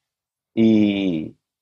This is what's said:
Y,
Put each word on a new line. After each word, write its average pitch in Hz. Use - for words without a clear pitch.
Y, 101